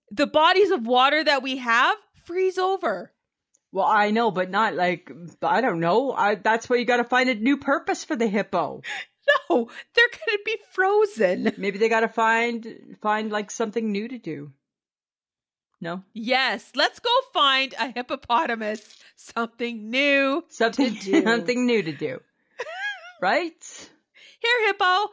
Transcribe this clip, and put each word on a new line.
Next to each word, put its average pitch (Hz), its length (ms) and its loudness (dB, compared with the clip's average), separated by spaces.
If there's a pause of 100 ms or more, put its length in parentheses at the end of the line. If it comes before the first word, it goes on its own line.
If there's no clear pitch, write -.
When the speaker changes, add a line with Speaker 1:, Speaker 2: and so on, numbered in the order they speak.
(100)
Speaker 1:
The 254 160 -2
bodies 349 440 4
of 247 160 -2
water 262 360 4
that 277 200 2
we 262 160 -6
have 254 380 2 (280)
freeze 370 320 -2
over. 359 560 -2 (600)
Speaker 2:
Well, 190 120 0
I 208 260 4
know, 226 200 2
but 185 180 -2
not 202 260 0
like, 180 380 -2 (300)
I 175 180 2
don't 208 200 0
know. 214 320 2
I, 208 240 0
that's 226 340 0
why 247 60 2
you 247 100 0
gotta 240 180 2
find 254 240 2
a 254 60 2
new 247 240 0
purpose 320 460 -2
for 302 120 -6
the 233 100 0
hippo. 185 600 -2
Speaker 1:
<laughs> - 640 -2
No, 233 180 0 (260)
they're 480 140 4
gonna 427 380 -4
be 440 100 -4 (160)
frozen. 381 840 2
Speaker 2:
Maybe 196 200 -4
they 226 120 2
gotta 226 180 2
find, 226 920 -2
find, 214 280 -2
like, 208 200 -4
something 220 420 -4
new 208 160 -4
to 254 100 -12
do. 147 320 -12 (1300)
No? 180 220 -8 (100)
Speaker 1:
Yes, 240 640 -2
let's 302 240 0
go 480 120 -4 (220)
find 269 460 2
a 240 120 -4
hippopotamus 233 1080 -4 (180)
something 226 720 -8
new 277 580 2
Speaker 2:
Something, 233 460 0
Speaker 1:
to - 60 -12
do. 196 220 2
Speaker 2:
<laughs> - 20 4
something 233 400 0
new 233 180 2
to 156 100 -4
do. 139 280 -8 (1000)
Right? - 680 -4 (500)
Speaker 1:
Here, 466 260 2
hippo, 392 460 0